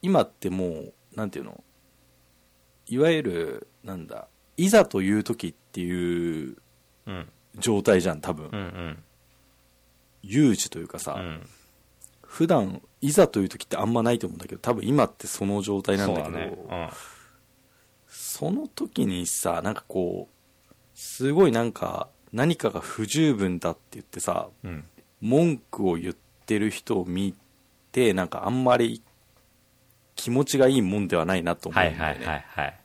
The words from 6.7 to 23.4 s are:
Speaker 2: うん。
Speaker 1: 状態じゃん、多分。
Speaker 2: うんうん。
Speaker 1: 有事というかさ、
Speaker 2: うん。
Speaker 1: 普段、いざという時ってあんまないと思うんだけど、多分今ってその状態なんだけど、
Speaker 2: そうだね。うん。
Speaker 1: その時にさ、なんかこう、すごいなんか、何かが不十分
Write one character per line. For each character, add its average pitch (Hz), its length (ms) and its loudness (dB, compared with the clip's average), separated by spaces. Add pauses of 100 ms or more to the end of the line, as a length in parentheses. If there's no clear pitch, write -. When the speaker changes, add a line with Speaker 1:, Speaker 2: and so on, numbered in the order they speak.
Speaker 2:
う 104 40 -10
ん。 87 180 -12 (280)
Speaker 1:
状 104 240 2
態 98 200 6
じ 90 80 0
ゃ 82 40 -2
ん、 76 80 -8
多 87 120 -6
分。 76 180 -10
Speaker 2:
う - 40 -10
ん 104 40 -6
う - 60 -8
ん。 85 380 -12 (1160)
Speaker 1:
有 113 340 4
事 - 160 -4
と - 80 -10
い 85 40 -8
う - 40 -12
か - 120 -12
さ、 71 200 -8
Speaker 2:
う - 20 -8
ん。 82 260 -12 (760)
Speaker 1:
普 - 260 -2
段、 110 340 2 (200)
い 143 100 0
ざ 170 160 8
と 104 140 0
い 95 40 4
う 92 40 -4
時 - 160 -12
っ - 20 -20
て - 100 -4
あ 98 60 -2
ん 107 100 2
ま 117 100 2
な 120 80 4
い 117 80 2
と 92 80 -6
思 85 80 -8
う - 20 -14
ん - 20 -14
だ - 80 -14
け - 80 -12
ど、 - 60 -16
多 120 120 0
分 107 120 -2
今 131 200 4
っ - 80 -6
て - 140 -16
そ - 180 -6
の 101 160 -2
状 98 200 -2
態 98 160 0
な 101 100 0
ん 101 60 0
だ 82 100 -2
け 78 60 -6
ど、 82 60 -8
Speaker 2:
そ 82 40 -6
う - 0 -
だ 82 60 -6
ね。 - 120 -10 (120)
う 90 60 -8 (120)
ん。 - 20 -12 (1200)
Speaker 1:
そ - 440 -6
の 269 160 -4
時 - 380 -4
に 90 220 -4
さ、 85 340 -2
な 104 100 -2
ん - 20 -6
か - 140 -10
こ 92 420 -4 (420)
う、 - 20 -20 (220)
す - 380 -4
ご 175 140 8
い 131 40 4
な 113 120 2
ん 117 80 -2
か、 - 360 -6 (240)
何 143 240 2
か 113 160 0
が 92 80 -6
不 - 260 -6
十 151 300 2
分 92 240 0